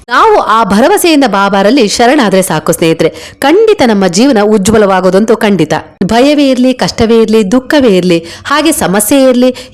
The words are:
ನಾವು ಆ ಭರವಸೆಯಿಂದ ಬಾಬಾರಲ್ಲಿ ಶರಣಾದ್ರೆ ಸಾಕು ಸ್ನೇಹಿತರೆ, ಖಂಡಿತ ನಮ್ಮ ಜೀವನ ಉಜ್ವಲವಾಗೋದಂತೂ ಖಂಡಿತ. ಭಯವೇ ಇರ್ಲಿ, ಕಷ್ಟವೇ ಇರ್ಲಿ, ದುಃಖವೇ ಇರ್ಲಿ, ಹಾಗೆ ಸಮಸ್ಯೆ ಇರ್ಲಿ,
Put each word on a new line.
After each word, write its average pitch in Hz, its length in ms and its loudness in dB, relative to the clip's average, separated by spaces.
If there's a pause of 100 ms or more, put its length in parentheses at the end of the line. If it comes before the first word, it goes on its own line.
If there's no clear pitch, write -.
ನಾವು 403 300 2
ಆ 226 260 0
ಭರವಸೆಯಿಂದ 285 600 2
ಬಾಬಾರಲ್ಲಿ 202 640 0
ಶರಣಾದ್ರೆ 233 540 0
ಸಾಕು 165 300 -4
ಸ್ನೇಹಿತರೆ, 165 420 -2 (240)
ಖಂಡಿತ 403 480 2
ನಮ್ಮ 202 200 0
ಜೀವನ 214 360 0
ಉಜ್ವಲವಾಗೋದಂತೂ 208 960 0
ಖಂಡಿತ. 196 360 -2 (320)
ಭಯವೇ 277 460 0
ಇರ್ಲಿ, 254 240 0
ಕಷ್ಟವೇ 226 460 0
ಇರ್ಲಿ, 220 320 0
ದುಃಖವೇ 254 440 0
ಇರ್ಲಿ, 175 300 0 (180)
ಹಾಗೆ 302 280 -2
ಸಮಸ್ಯೆ 214 500 0
ಇರ್ಲಿ, 254 320 2 (200)